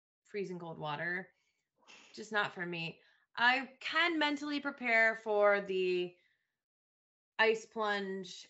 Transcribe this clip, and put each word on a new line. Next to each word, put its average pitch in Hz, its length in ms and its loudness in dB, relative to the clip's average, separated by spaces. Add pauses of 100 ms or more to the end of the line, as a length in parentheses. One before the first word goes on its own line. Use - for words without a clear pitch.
(300)
freezing 180 280 -6
cold 165 200 -12
water. 160 500 -4 (840)
Just 214 180 -12
not 208 220 0
for 175 120 -6
me. 165 320 -6 (380)
I 247 320 2 (120)
can 330 380 0
mentally 294 420 0
prepare 226 640 2
for 208 380 6
the 185 520 0 (1300)
ice 220 260 4
plunge 196 840 -6